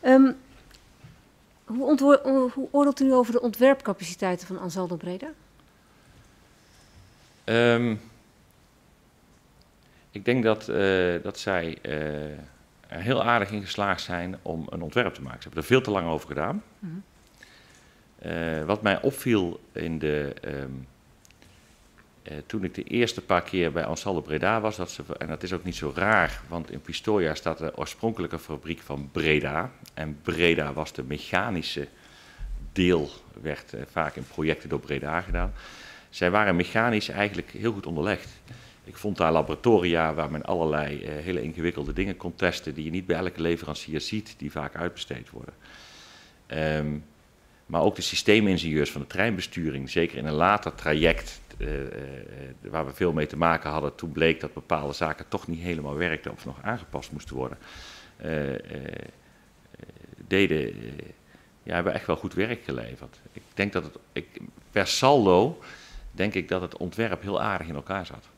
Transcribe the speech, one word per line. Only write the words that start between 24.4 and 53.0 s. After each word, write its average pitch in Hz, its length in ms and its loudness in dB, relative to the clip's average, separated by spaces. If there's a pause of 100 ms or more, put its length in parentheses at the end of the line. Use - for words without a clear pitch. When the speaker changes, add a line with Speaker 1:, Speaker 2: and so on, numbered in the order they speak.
Speaker 2:
was, 107 160 -2
dat 90 140 -6
ze, - 120 -12 (160)
en - 100 -6
dat 80 140 -6
is 90 100 -6
ook 85 120 -6
niet 87 120 -4
zo 73 180 -4
raar, 92 540 2
want 85 220 -8
in - 100 -10
Pistoia 87 540 0
staat 78 240 -4
de 78 180 -6
oorspronkelijke 85 640 -4
fabriek 78 420 -8
van 71 320 -8
Breda. 78 580 2 (240)
En 76 280 -8
Breda 82 500 4
was 76 200 -6
de - 100 -8
mechanische 80 880 -4 (840)
deel, 87 380 4 (300)
werd, - 320 -8
eh, 55 80 -10 (100)
vaak 80 260 -2
in 71 100 -10
projecten 78 420 -2
door 73 120 -4
Breda 73 400 -4
gedaan. 90 320 -2 (580)
Zij 90 200 2
waren 101 260 4
mechanisch 110 520 2
eigenlijk 98 420 -2
heel 110 220 -4
goed 98 140 -8
onderlegd. 85 420 -2 (560)
Ik - 120 -18
vond 101 200 -6
daar 82 160 4
laboratoria 82 840 4
waar 76 160 -2
men 76 140 -6
allerlei, 76 600 0
eh, 76 100 -8
hele 80 280 -4
ingewikkelde 78 500 -4
dingen 95 240 -2
kon 87 180 -8
testen 85 400 -2
die 80 100 -8
je 80 60 -4
niet 90 160 -4
bij 90 100 2
elke 90 240 -4
leverancier 78 600 -2
ziet, - 380 -8
die 73 120 -8
vaak 73 260 -8
uitbesteed - 540 -8
worden. - 240 -16 (920)
Ehm, 78 500 0 (680)
maar 82 160 0
ook 107 140 4
de 90 60 -8
systeemingenieurs 85 880 4
van 71 100 -8
de 71 60 -8
treinbesturing, 87 840 -4
zeker 82 280 0
in 67 80 -6
een 76 60 -2
later 90 420 2
traject, 78 680 2 (180)
eh, 69 280 -6
eh, - 60 -10 (680)
waar 76 260 -6
we 71 80 -10
veel 87 180 2